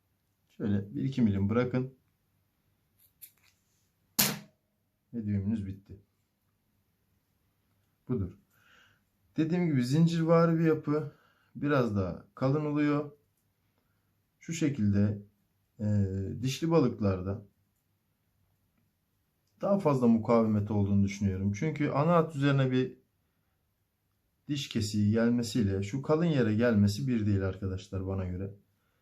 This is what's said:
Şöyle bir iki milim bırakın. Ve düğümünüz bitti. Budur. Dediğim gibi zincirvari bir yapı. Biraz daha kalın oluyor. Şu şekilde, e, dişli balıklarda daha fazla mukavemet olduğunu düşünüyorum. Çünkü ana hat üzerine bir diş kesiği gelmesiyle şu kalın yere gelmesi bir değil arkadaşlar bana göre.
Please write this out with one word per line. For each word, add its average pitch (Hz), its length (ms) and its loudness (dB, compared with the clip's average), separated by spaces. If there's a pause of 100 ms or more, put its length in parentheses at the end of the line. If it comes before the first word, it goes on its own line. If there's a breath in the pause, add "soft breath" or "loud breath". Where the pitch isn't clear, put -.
(580)
Şöyle 104 380 -4
bir 139 80 -4
iki 131 180 -2
milim 98 280 2
bırakın. 127 440 -2 (3250)
Ve 113 120 -8
düğümünüz 101 400 -4
bitti. - 360 -16 (2000)
Budur. 104 240 -4 (1080 soft breath)
Dediğim 165 280 0
gibi 135 200 0
zincirvari 165 720 4
bir 165 60 2
yapı. 151 500 -2 (400 loud breath)
Biraz 131 400 0
daha 90 300 -4 (100)
kalın 143 300 0
oluyor. 147 460 0 (1300)
Şu - 140 -10
şekilde, 104 680 0 (580)
e, 110 60 -4 (560)
dişli 135 300 -2
balıklarda 101 720 0 (2250)
daha 196 180 0
fazla 131 280 2
mukavemet 110 640 2
olduğunu 101 320 2
düşünüyorum. 98 500 -2
Çünkü 147 360 -2
ana 160 260 2
hat 160 200 0
üzerine 139 360 2
bir 127 220 0 (1500)
diş 143 220 -6
kesiği 104 420 0
gelmesiyle 113 720 0
şu 135 180 -6
kalın 156 240 0
yere 123 300 2
gelmesi 110 520 2
bir 113 180 0
değil 98 220 0
arkadaşlar 95 600 -6
bana 95 180 -4
göre. 92 280 -8 (480)